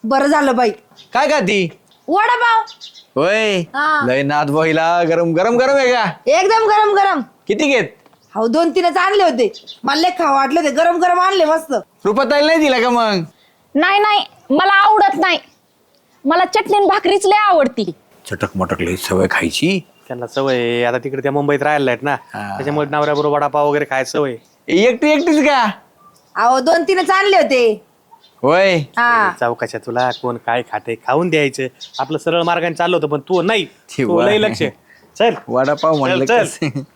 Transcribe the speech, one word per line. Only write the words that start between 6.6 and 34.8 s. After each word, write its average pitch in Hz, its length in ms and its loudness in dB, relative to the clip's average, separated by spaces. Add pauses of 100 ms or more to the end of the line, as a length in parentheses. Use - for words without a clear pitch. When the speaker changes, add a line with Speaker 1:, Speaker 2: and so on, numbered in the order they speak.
Speaker 1:
गरम 415 280 2
गरम. 392 260 2 (260)
Speaker 2:
किती 302 200 0
घेत? 254 160 2 (520)
Speaker 1:
हो, 220 120 -2
दोन 320 220 2
तीनच 339 280 0
आणले 392 260 2
होते. 240 400 0 (200)
मला 285 180 -2
लय 359 80 2
खावं 330 260 0
वाटलं 277 280 0
ते, 294 60 0
गरम 339 280 2
गरम 359 220 2
आणले 370 260 2
मस्त. 311 280 -2 (320)
Speaker 2:
रुपाताईला 277 420 2
नाही 330 120 4
दिला 269 200 2
का 240 100 2
मग? 220 340 0 (520)
Speaker 3:
नाही, 370 240 2
नाही, 415 260 2 (240)
मला 370 240 2
आवडत 403 440 4
नाही. 339 220 0 (840)
मला 240 200 2
चटणी - 320 0
आणि 403 80 2
भाकरीच 392 400 0
लय 403 120 4
आवडती. 302 540 2 (380)
Speaker 2:
चटक 98 280 -6
मटक 90 240 -4
लय 87 140 -4
सवय 92 360 -2
खायची. 160 500 -2 (260)
Speaker 4:
त्यांना 120 200 -10
सवय 135 280 -2
आहे. 120 280 -2
आता 120 140 -2
तिकडे 131 240 -8
त्या 139 100 -2
मुंबईत 143 300 0
राहिल्या 143 300 0
आहेत 120 120 -6
ना, 143 80 -4
Speaker 2:
हा. 104 460 -10
Speaker 4:
त्याच्यामुळे 147 320 -4
नवऱ्याबरोबर 147 460 -2
वडापाव 147 340 0
वगैरे 147 160 -2
खायची 131 260 -6
सवय. 135 240 -4 (320)
Speaker 2:
एकटी 233 420 2
एकटीच 302 360 2
का? 254 260 2 (640)
Speaker 1:
अहो, 247 240 2
दोन 320 240 0
तीनच 370 260 0
आणले 381 280 2
होते. 240 480 0 (560)
Speaker 2:
होय. 180 360 2
Speaker 1:
हा. 226 500 0
Speaker 4:
ए, 180 120 -6
चौकाच्या 117 460 -4
तुला 123 240 -2 (120)
कोण 120 240 -6
काय 120 160 -2
खाते, 113 340 -8
खाऊन 160 340 -2
द्यायचं. 147 340 -2 (360)
आपलं 135 180 -4
सरळ 170 260 -2
मार्गाने 170 320 -2
चाललं 170 220 0
होतं, 151 100 -2
पण 147 120 -2
तू 180 220 -2
नाही. 196 240 -2
Speaker 2:
ती - 380 -8
Speaker 4:
तू 175 140 0
Speaker 2:
वा. 170 80 2
Speaker 4:
लय 208 120 2
लक्ष. 214 260 -2 (560)